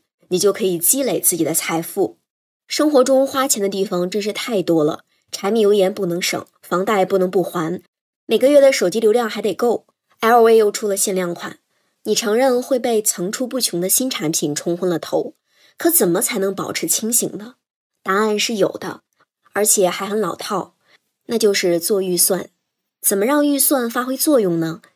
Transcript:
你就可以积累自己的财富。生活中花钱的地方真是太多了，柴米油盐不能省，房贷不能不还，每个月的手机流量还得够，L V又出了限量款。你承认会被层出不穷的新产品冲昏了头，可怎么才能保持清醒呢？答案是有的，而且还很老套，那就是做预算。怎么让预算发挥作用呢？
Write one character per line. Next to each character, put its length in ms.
你 100
就 120
可 120
以 160
积 240
累 160
自 180
己 60
的 100
财 280
富。 360
生 220
活 140
中 240
花 200
钱 140
的 60
地 160
方 260
真 120
是 100
太 320
多 200
了， 200
柴 220
米 80
油 140
盐 200
不 120
能 160
省， 220
房 240
贷 180
不 140
能 120
不 140
还， 380
每 140
个 80
月 140
的 100
手 180
机 100
流 120
量 180
还 120
得 120
够 320
，L 200
V 160
又 140
出 160
了 80
限 180
量 200
款。 260
你 120
承 200
认 280
会 160
被 220
层 300
出 140
不 140
穷 200
的 100
新 200
产 220
品 240
冲 200
昏 140
了 80
头， 380
可 140
怎 180
么 120
才 180
能 160
保 180
持 140
清 260
醒 240
呢？ 180
答 140
案 240
是 160
有 140
的， 220
而 100
且 240
还 200
很 120
老 160
套， 380
那 100
就 160
是 260
做 220
预 160
算。 320
怎 160
么 100
让 200
预 140
算 280
发 160
挥 140
作 220
用 200
呢？ 220